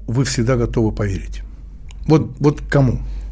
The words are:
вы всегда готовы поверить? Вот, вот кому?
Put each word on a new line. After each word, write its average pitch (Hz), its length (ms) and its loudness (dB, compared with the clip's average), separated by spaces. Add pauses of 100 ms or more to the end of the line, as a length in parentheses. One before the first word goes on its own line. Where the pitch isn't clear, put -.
вы 123 160 2
всегда 127 320 2
готовы 113 380 2
поверить? 98 480 -4 (680)
Вот, 147 320 4
вот 147 300 2
кому? 131 300 4 (320)